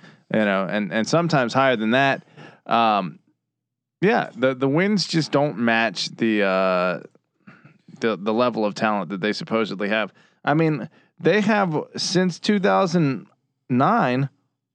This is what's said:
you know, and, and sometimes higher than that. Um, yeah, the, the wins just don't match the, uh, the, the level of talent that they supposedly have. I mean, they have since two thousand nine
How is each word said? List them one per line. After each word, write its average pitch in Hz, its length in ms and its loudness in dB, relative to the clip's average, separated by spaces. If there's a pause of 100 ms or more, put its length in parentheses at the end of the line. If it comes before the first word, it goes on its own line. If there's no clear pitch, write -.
(320)
you 110 80 0
know, 98 300 0
and, 104 220 -4
and 110 140 -2
sometimes 151 480 0
higher 131 220 4
than 110 160 -2
that. 135 300 2 (440)
Um, 107 520 0 (840)
yeah, 214 320 2
the, 131 180 2
the 131 140 0
wins 185 380 0
just 160 260 -2
don't 139 260 0
match 113 520 0
the, 110 320 0
uh, 95 580 0 (1000)
the, 113 160 0
the 101 180 -4
level 113 300 0
of 104 100 -2
talent 104 360 -2
that 95 100 -6
they 107 120 0
supposedly 104 560 -4
have. 107 240 -2 (320)
I 139 100 0
mean, 156 340 0 (300)
they 190 220 2
have 202 340 0 (220)
since 185 420 0
two 208 200 0
thousand 180 680 0 (440)
nine 139 580 2 (460)